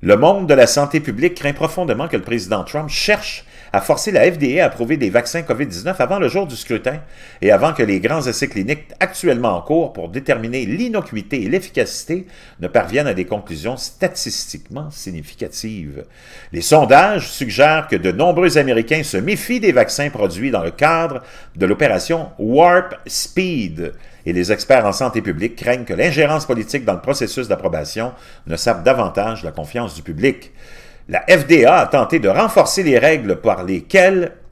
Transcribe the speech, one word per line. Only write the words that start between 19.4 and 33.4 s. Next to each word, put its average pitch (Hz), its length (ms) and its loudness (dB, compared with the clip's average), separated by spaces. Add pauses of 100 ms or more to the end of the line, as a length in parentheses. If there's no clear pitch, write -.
des 202 100 2
vaccins 127 380 2
produits 104 420 -2
dans 98 120 -2
le 85 80 -4
cadre 160 520 0 (320)
de - 100 0
l'opération 160 720 0
Warp 175 580 4 (120)
Speed. 104 840 -4 (340)
Et 87 60 -2
les 90 180 0
experts 117 360 4
en 101 40 2
santé 117 300 -2
publique 98 340 -6
craignent 123 300 -4
que - 80 -8
l'ingérence 147 540 0
politique 123 360 -4
dans 104 120 0
le 87 60 -8
processus 123 460 -4
d'approbation 95 680 -4 (340)
ne 82 80 -4
sape 90 280 -2
davantage 110 600 0
la 80 80 -8
confiance 85 420 -8
du 78 80 -16
public. 87 500 -2 (560)
La 90 220 -2
F 165 160 6
D 139 200 6
A 151 100 8
a 147 100 4
tenté 139 320 0
de 113 100 0
renforcer 196 540 2
les 143 160 4
règles 120 380 2
par 92 280 0